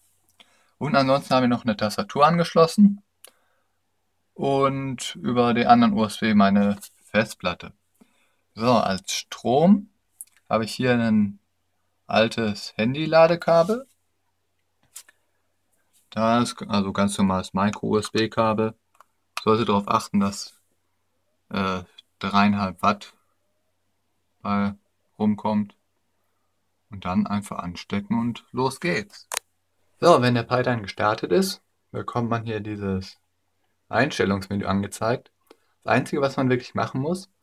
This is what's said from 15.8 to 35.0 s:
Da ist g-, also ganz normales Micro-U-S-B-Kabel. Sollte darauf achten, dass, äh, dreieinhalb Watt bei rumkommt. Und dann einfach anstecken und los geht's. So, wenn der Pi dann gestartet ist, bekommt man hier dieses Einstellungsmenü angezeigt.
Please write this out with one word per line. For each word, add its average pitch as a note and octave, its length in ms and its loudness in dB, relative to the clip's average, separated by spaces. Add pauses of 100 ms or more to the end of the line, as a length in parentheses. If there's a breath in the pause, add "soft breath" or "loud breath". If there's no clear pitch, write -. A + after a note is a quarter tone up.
Da A#2 320 0
ist - 140 -6
g-, - 100 -14
also G2 260 -2
ganz G2+ 240 0
normales F#2+ 380 0
Micro-U-S-B-Kabel. G#2+ 1200 -2 (720)
Sollte A2 200 2
darauf G2+ 220 0
achten, G#2 320 -2
dass, - 360 -4 (960)
äh, F#2+ 340 -4 (340)
dreieinhalb G2+ 640 0
Watt G#2 320 0 (1300)
bei G2+ 320 -2 (420)
rumkommt. G#2 600 -2 (1160)
Und G2 140 -14
dann F#2+ 240 -4
einfach G2+ 300 -8
anstecken G2+ 600 -6
und A#2 320 -6
los B2+ 300 -4
geht's. E3 480 -6 (720)
So, D#3+ 200 6
wenn B2 140 4
der A#2 80 0
Pi B2+ 220 0
dann A#2+ 180 -2
gestartet G#2+ 480 -4
ist, F#3+ 320 0 (300)
bekommt A#2 360 -6
man A2+ 160 -4
hier A2 140 -6
dieses G2+ 600 -6 (680)
Einstellungsmenü G2+ 800 -2
angezeigt. G2+ 640 -4 (520 soft breath)